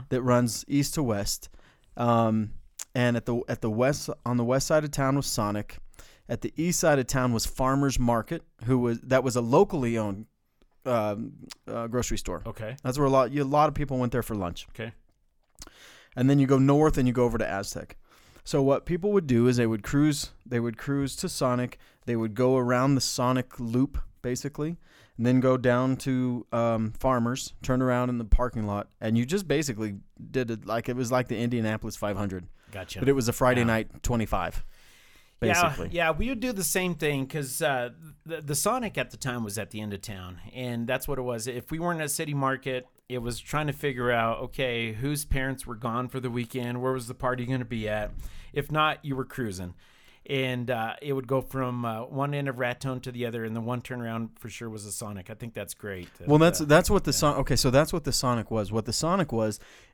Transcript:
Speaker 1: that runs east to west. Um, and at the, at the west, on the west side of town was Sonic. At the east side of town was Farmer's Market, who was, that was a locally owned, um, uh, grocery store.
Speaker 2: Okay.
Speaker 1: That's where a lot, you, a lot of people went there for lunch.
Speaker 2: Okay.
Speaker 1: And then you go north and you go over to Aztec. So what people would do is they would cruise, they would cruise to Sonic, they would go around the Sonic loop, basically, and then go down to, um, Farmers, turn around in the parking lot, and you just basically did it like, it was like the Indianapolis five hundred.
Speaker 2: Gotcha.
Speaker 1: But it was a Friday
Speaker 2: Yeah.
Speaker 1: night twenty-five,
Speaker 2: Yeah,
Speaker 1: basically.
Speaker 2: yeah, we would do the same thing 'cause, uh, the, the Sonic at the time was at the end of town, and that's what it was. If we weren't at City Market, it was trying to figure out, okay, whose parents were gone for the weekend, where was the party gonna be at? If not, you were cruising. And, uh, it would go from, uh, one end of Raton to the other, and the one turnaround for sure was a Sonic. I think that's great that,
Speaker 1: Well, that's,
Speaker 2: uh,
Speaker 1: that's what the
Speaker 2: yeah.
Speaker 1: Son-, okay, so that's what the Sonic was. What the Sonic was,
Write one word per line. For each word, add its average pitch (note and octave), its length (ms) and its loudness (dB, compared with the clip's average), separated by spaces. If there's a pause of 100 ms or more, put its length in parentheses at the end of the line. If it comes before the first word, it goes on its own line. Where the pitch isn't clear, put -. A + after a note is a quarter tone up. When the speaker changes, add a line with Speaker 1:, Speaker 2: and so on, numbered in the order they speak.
Speaker 1:
that B2+ 120 0
runs B2 460 2
east C#3+ 260 2
to D#3 100 -2
west. G2+ 460 -2 (480)
Um, A#2 540 4 (420)
and A#2+ 240 2
at - 80 -4
the, A#2+ 240 0
at A#2+ 120 -4
the A2 100 -2
west, C3+ 400 0 (120)
on B2 140 0
the A#2+ 60 2
west B2+ 240 2
side D#3 160 4
of D3 80 -6
town C#3 240 2
was C#3 100 0
Sonic. G#2 520 -2 (520)
At - 120 -4
the - 160 -6
east E3+ 220 0
side D3 200 6
of A#2+ 80 0
town B2+ 260 2
was - 140 0
Farmer's C3+ 500 2
Market, A#2+ 460 0 (220)
who B2+ 120 4
was, A#2 240 0
that C3 220 4
was B2 120 0
a B2 60 2
locally B2+ 560 2
owned, G#2 300 -4 (580)
um, A#2 480 -2 (340)
uh, A#2 200 -6
grocery A#2 320 -2
store. F2+ 260 -6
Speaker 2:
Okay. A2+ 380 -8
Speaker 1:
That's B2+ 160 -2
where C#3+ 80 6
a - 20 4
lot, C3 220 4
you, C#3+ 100 0
a C#3 40 0
lot D3 220 4
of D3 60 -2
people C#3+ 240 -2
went B2 140 0
there B2 120 2
for A2+ 120 -6
lunch. F2 340 -6
Speaker 2:
Okay. A#2 220 -10 (1200)
Speaker 1:
And B2+ 140 4
then C#3+ 100 6
you C3+ 80 4
go C3+ 100 6
north C#3+ 400 6
and B2+ 100 4
you A#2+ 60 2
go B2 120 4
over A#2 120 0
to A2 100 -2
Aztec. G2 480 -6 (480)
So C#3+ 200 0
what C3+ 220 2
people F3 260 -2
would F#3+ 160 4
do A#2+ 200 6
is B2 100 4
they A#2 100 4
would A2 160 -2
cruise, D3 480 2 (140)
they A#2+ 140 -2
would A#2 180 -4
cruise C#3 400 -4
to F#3 120 -6
Sonic, B2 480 -2 (280)
they A#2+ 100 -2
would A2 180 -2
go B2+ 240 4
around B2+ 380 4
the B2 60 2
Sonic B2+ 580 0
loop, B2 400 0 (220)
basically, C#3+ 560 -6 (400)
and A#2 80 0
then B2+ 160 6
go C3 160 4
down B2 400 2
to, B2+ 560 -2
um, A#2 440 0
Farmers, B2+ 640 0
turn B2+ 200 0
around B2+ 280 2
in B2 80 -2
the A#2 80 -6
parking A#2+ 400 4
lot, G2+ 220 -2 (140)
and A2 160 2
you A#2+ 80 4
just F3+ 240 -2
basically A2+ 480 -2 (340)
did B2+ 180 0
it A2+ 160 -6
like, A2+ 240 -4
it A#2+ 60 -2
was B2 160 -2
like B2+ 160 2
the A#2 100 -4
Indianapolis A2 600 -2
five G#2 200 -2
hundred. F#2+ 300 -6 (240)
Speaker 2:
Gotcha. F#2+ 280 -12
Speaker 1:
But B2+ 100 2
it C#3 40 8
was B2 140 0
a A#2+ 60 2
Friday B2+ 280 4
Speaker 2:
Yeah. A#2 60 2
Speaker 1:
night A2 340 -2
twenty-five, G#2 640 -2 (760)
Speaker 2:
Yeah, F3 220 6
Speaker 1:
basically. B2 280 0
Speaker 2:
yeah, E3+ 200 2
we G#3 180 0
would C4 100 -4
do B3+ 140 -2
the F#3+ 100 -4
same F3+ 320 0
thing D3 320 0
'cause, D3 340 -6
uh, B2+ 280 0 (360)
the, D#3 160 -8
the D3 140 -4
Sonic A3+ 420 0
at B2+ 140 -2
the A#2 60 -16
time B2 260 -4
was G#2 140 -6
at G2+ 140 -6
the G#2+ 100 -8
end G#2 120 -6
of F#2+ 80 -8
town, F#2 380 -12 (140)
and A#2+ 340 -4
that's B2+ 180 -2
what C#3 140 -4
it B2+ 40 -4
was. A#2+ 240 -4
If B2 220 -6
we D#3+ 100 -6
weren't E3+ 220 -2
at D3+ 100 -4
City D3+ 220 -4
Market, C3 540 -2 (220)
it B2+ 100 -4
was A#2+ 200 -6
trying D3+ 280 -4
to C#3+ 60 0
figure B2 380 -2
out, A#2 280 2
okay, A#2+ 540 -4
whose C#3+ 320 -4
parents C3+ 420 -2
were A#2+ 80 -8
gone A#2+ 320 -4
for B2+ 140 -8
the B2+ 80 -4
weekend, B2 520 -4
where C3 120 0
was B2 140 -6
the B2+ 60 -10
party B2 320 -2
gonna B2+ 200 -2
be A2 240 -4
at? G#2+ 220 -4 (420)
If C#3 180 -4
not, D3+ 340 0
you C#3 100 -4
were C3 100 -2
cruising. F#2 500 -6 (540)
And, B2+ 420 -2
uh, A2+ 300 -4
it C#3+ 120 -4
would B2+ 140 -4
go C3 120 2
from, B2 460 -4
uh, A2+ 160 -4
one C#3 320 -4
end C#3+ 160 -2
of B2 100 -4
Raton B2+ 420 -2
to B2+ 120 -8
the A#2+ 120 -4
other, A2+ 200 -4
and A2 100 -4
the A#2 60 -4
one A#2+ 200 -4
turnaround A2+ 480 -6 (100)
for A#2 100 -14
sure A2+ 200 -12
was G#2+ 160 -12
a G2+ 60 -12
Sonic. G#2 380 -10
I A2 60 -14
think A#2 180 -12
that's G2+ 200 -10
great F#2 420 -10
that, F2+ 120 -14
Speaker 1:
Well, D3+ 120 8
that's, E3 200 6
Speaker 2:
uh, D#3 60 -2
Speaker 1:
that's C#3+ 240 8
what - 160 4
the D3 60 2
Speaker 2:
yeah. - 60 0
Speaker 1:
Son-, D3 200 4
okay, C3+ 180 2
so B2+ 140 4
that's C#3+ 240 4
what E3+ 100 -2
the C3 80 -2
Sonic A#2+ 400 0
was. G#2+ 220 -2
What A2 120 0
the A2+ 80 -4
Sonic F3 380 0
was, A2 280 0 (340)